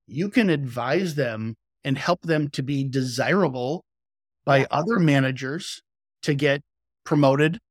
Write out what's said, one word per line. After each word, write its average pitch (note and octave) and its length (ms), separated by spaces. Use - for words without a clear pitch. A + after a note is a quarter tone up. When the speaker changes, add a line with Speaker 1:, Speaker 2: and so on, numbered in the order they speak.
Speaker 1:
you E3+ 220
can G#3 220
advise C#3+ 640
them A2+ 420
and C#3 140
help F3 240
them D#3 280
to D3 120
be C#3 200
desirable C3 1040
by C#3 160
Speaker 2:
Yeah. C3 100
Speaker 1:
other G3+ 280
managers C#3 840
to D3+ 120
get C#3+ 280
promoted, D3 540